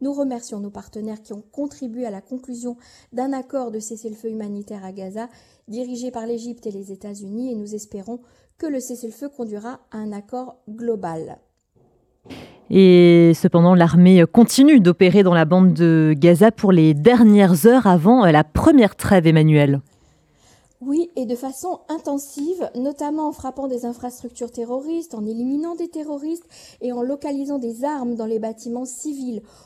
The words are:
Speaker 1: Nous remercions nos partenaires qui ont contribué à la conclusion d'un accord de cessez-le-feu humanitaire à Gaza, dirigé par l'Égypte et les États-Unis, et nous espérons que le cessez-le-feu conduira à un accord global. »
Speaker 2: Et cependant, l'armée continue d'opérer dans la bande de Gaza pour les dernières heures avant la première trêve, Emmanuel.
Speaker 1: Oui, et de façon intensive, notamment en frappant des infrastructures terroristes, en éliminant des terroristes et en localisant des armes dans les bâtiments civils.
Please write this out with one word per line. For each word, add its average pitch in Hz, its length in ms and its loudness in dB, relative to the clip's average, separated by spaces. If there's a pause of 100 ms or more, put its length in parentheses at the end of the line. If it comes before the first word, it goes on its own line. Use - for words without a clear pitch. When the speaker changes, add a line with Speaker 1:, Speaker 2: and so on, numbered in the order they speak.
Speaker 1:
Nous 269 120 -6
remercions 247 480 -8
nos 202 100 -12
partenaires 214 520 -16
qui - 100 -20
ont 208 200 -16
contribué 254 540 -12
à 220 40 -10
la 196 100 -14
conclusion 247 560 -14 (360)
d'un 254 200 -6
accord 262 380 -8
de 220 80 -10
cessez-le-feu 220 520 -14
humanitaire 208 540 -12
à 190 80 -16
Gaza, 202 360 -14 (400)
dirigé 247 420 -12
par 233 160 -12
l'Égypte 233 400 -12
et 220 40 -8
les 196 220 -16
États-Unis, 208 600 -12
et - 40 -8
nous 208 180 -12
espérons 214 460 -14 (380)
que 339 80 -10
le 277 140 -6
cessez-le-feu 240 480 -14
conduira 233 520 -14 (100)
à 220 80 -14
un 214 140 -10
accord 247 440 -14 (120)
global. » 208 720 -10 (1300)
Speaker 2:
Et 175 640 6
cependant, 175 400 2
l'armée 175 500 6
continue 262 560 4
d'opérer 180 420 4
dans 180 120 4
la 165 100 4
bande 180 300 4
de 160 420 2
Gaza 170 340 6
pour 208 220 0
les 160 220 6
dernières 208 720 4
heures 240 200 4
avant 196 380 4
la 156 180 6
première 254 540 2
trêve, 180 300 0
Emmanuel. 151 560 2 (1000)
Speaker 1:
Oui, 302 360 -4
et 262 80 -6
de 240 120 -6
façon 269 520 -12
intensive, 302 840 -8
notamment 294 540 -6
en 302 40 -6
frappant 269 360 -12
des 247 160 -8
infrastructures 240 640 -14
terroristes, 269 640 -10
en 214 100 -10
éliminant 262 500 -6
des 339 140 -10
terroristes 311 560 -12 (360)
et 247 120 -8
en 240 100 -8
localisant 277 560 -8
des 233 260 -8
armes 262 320 -6
dans 220 100 -8
les 220 120 -6
bâtiments 226 460 -10
civils. 254 580 -12 (240)